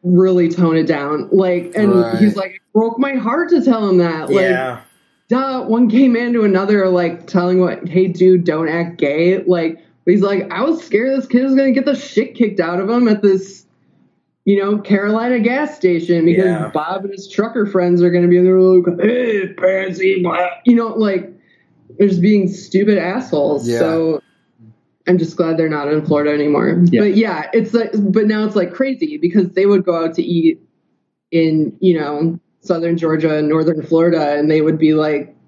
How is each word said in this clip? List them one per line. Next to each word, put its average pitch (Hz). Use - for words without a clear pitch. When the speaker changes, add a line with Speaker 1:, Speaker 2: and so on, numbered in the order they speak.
Speaker 1:
really 180
tone 170
it 160
down." 147
Like, 180
and 202
Speaker 2:
Right. 180
Speaker 1:
he's 208
like, 190
"It -
broke 226
my 277
heart 262
to 330
tell 220
him 185
that." 165
Like, 196
Speaker 3:
Yeah. 131
Speaker 1:
duh, 262
one 233
gay 262
man 240
to 233
another, 196
like, 175
telling 185
what, 175
"Hey, 190
dude, 175
don't 160
act 170
gay." 165
Like, 165
he's 185
like, 196
"I 180
was 320
scared 254
this 262
kid 247
was 269
gonna 269
get 254
the 285
shit -
kicked 208
out 175
of 196
him 240
at 208
this, 190
you 202
know, 202
Carolina 214
gas 254
station 170
because 175
Speaker 3:
Yeah. 160
Speaker 1:
Bob 170
and 196
his 190
trucker 214
friends 180
are 175
gonna 175
be 175
in 180
there 185
like, 180
'Hey, 214
pansy, 190
blah.'" 175
You 240
know, 226
like, 196
they're 202
just 175
being 196
stupid 202
assholes. 151
Speaker 2:
Yeah. 117
Speaker 1:
So 160
I'm 180
just 160
glad 165
they're 160
not 147
in 156
Florida 147
anymore. 147
Speaker 4:
Yeah. 226
Speaker 1:
But 196
yeah, 185
it's 226
like, 226
but 202
now 214
it's, 214
like, 175
crazy 254
because 175
they 190
would 196
go 180
out 165
to 175
eat 165
in, 156
you 180
know, 151
southern 170
Georgia 160
and 151
northern 156
Florida, 160
and 151
they 156
would 156
be 156
like 151